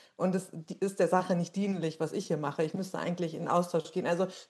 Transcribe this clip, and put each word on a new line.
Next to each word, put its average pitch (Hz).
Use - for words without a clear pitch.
und 185
es 185
di-, 165
ist 196
der 214
Sache 185
nicht 175
dienlich, 185
was 156
ich -
hier 170
mache. 147
Ich 156
müsste 190
eigentlich 175
in 165
Austausch 175
gehen.“ 180
Also, 170